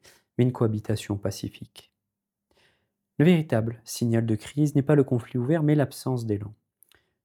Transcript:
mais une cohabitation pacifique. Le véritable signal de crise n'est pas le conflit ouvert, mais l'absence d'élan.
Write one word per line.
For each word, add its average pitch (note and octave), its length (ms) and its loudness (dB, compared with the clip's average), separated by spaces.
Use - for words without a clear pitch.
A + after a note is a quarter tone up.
mais B2 60 2
une B2 80 2
cohabitation A2 680 -2
pacifique. - 760 -10
Le C#3+ 60 4
véritable C3 600 2
signal A#2 400 -2
de A2+ 100 0
crise D3 400 -2
n'est C#3+ 60 4
pas D3+ 140 2
le C#3 100 6
conflit B2 340 -2
ouvert, D3+ 240 0
mais D3+ 120 4
l'absence C3 500 -2
d'élan. G#2 280 -4